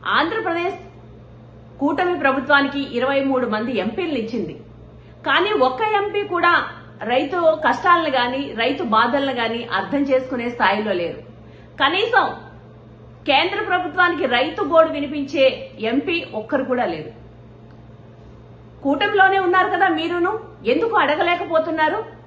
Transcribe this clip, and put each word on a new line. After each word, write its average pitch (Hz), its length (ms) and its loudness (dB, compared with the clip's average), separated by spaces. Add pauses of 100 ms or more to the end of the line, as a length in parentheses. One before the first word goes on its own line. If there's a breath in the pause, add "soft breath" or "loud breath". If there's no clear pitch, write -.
ఆంధ్రప్రదేశ్ 339 680 -2 (1040)
కూటమి 330 400 0
ప్రభుత్వానికి 277 800 0
ఇరవై 277 260 2
మూడు 254 240 0
మంది 220 300 -2
ఎంపీలను 277 400 -2
ఇచ్చింది. 208 360 -4 (720 loud breath)
కానీ 339 260 2
ఒక్క 262 300 2
ఎంపీ 415 420 0
కూడా 339 400 2 (400)
రైతు 311 540 2 (100)
కష్టాలను 330 420 4
గాని, 262 440 -2
రైతు 269 300 -2
బాధలను 240 480 2
గాని 233 320 -4
అర్థం 214 360 -2
చేసుకునే 254 500 0
స్థాయిలో 208 440 0
లేరు. 170 260 -4 (580 loud breath)
కనీసం 381 580 2 (920)
కేంద్ర 349 360 2
ప్రభుత్వానికి 359 640 0
రైతు 254 360 0
గోడు 320 280 4
వినిపించే 285 920 -2
ఎంపీ 277 540 -2
ఒక్కరు 262 300 -4
కూడా 247 220 0
లేరు. 156 260 -8 (1700)
కూటమిలోనే 381 580 4
ఉన్నారు 370 300 2
కదా 381 180 2
మీరును, 339 520 -2 (260)
ఎందుకు 370 300 0
అడగలేకపోతున్నారు? 330 1120 0 (220)